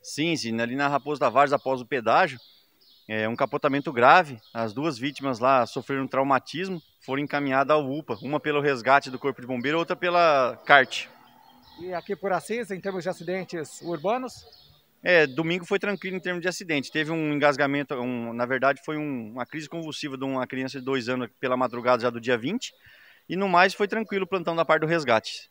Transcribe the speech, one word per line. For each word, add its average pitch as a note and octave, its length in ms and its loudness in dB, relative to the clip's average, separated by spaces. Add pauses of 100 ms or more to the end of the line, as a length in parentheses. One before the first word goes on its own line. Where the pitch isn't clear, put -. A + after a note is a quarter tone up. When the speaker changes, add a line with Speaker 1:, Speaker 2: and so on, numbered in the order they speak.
Speaker 1:
Sim, D#3+ 320 -2
sim, A#2 260 -4
ali A#2+ 140 -4
na C#3+ 120 0
Raposo C#3+ 320 -2
Tavares, C3+ 320 4
após C3 300 -2
o A#2+ 60 -12
pedágio, C3 520 2 (680)
é, A2 200 -2
um A#2 80 -4
capotamento C#3+ 560 -2
grave, C#3 480 6 (140)
as A2+ 200 -4
duas C#3+ 220 -4
vítimas C3+ 440 -6
lá B2+ 260 4
sofreram C3+ 380 -6
um C3 40 -6
traumatismo, C#3 720 -2 (200)
foram C#3 240 -4
encaminhadas C#3 520 2
ao C#3 160 0
upa, C#3+ 300 -6
uma C#3+ 180 -4
pelo D3 220 0
resgate C3+ 480 4
do B2+ 80 -10
Corpo C3+ 240 -4
de A#2+ 60 -14
Bombeiro, C3 320 -2
outra E3+ 160 -2
pela D#3+ 600 4 (120)
cart. C#3 400 4 (720)
Speaker 2:
E F3+ 160 -8
aqui F3+ 200 -8
por F#3+ 160 -4
Assis, G#3 380 -4
em F#3+ 100 -8
termos F#3+ 220 -6
de E3+ 80 -4
acidentes F3 720 -8
urbanos? F#3 640 -4 (600)
Speaker 1:
É, E3 200 8
domingo E3 380 -2
foi G3+ 120 -2
tranquilo F#3+ 380 -4
em F#3 40 -6
termos F3+ 220 -4
de F3 60 -2
acidente. D#3+ 440 -4
Teve D#3 200 -2
um D#3 200 -2
engasgamento, C#3+ 640 2
um, B2 400 -4
na A#2+ 100 -2
verdade C3 400 0
foi D#3 140 -6
um, B2+ 360 -8
uma B2 120 -8
crise D3+ 240 -14
convulsiva D3+ 480 -10
de C3 60 -6
uma C3 240 -4
criança C3 320 -8
de B2+ 60 -12
dois C3 220 -2
anos B2+ 220 -4 (100)
pela B2+ 160 0
madrugada B2 460 2
já B2 80 2
do A#2 100 -6
dia A#2+ 160 2
vinte. C#3+ 380 -4 (560)
E E3 60 -4
no G3 120 0
mais F#3 280 6
foi G#3 120 0
tranquilo G#3 360 -4
o F3+ 40 -6
plantão E3+ 280 -2
da E3 100 2
parte D#3 160 4
do D#3+ 60 0
resgate. C#3 640 0